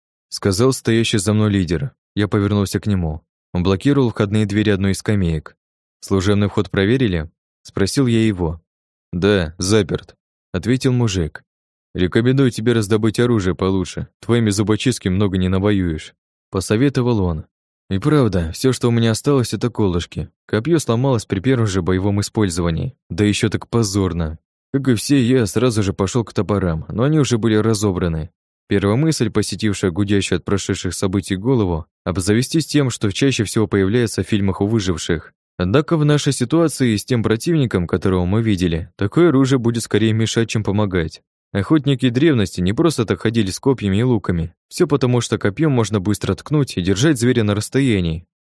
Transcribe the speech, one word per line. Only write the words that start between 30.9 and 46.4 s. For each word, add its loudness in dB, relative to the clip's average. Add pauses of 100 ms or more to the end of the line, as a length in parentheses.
событий -2
голову, -2 (180)
обзавестись 0
тем, 0
что -4
чаще 0
всего 0
появляется 0
в -6
фильмах 0
о 2
выживших. -2 (240)
Однако 0
в 0
нашей 2
ситуации 0
с -6
тем 0
противником, 0
которого 0
мы 0
видели, 0
такое 2
оружие 2
будет -2
скорее 2
мешать, 0
чем -2
помогать. -2 (320)
Охотники 2
древности 2
не 0
просто 0
так -2
ходили 0
с -10
копьями 0
и 2
луками. -2 (140)
Всё 0
потому, 2
что -2
копьём 0
можно 0
быстро -2
ткнуть -2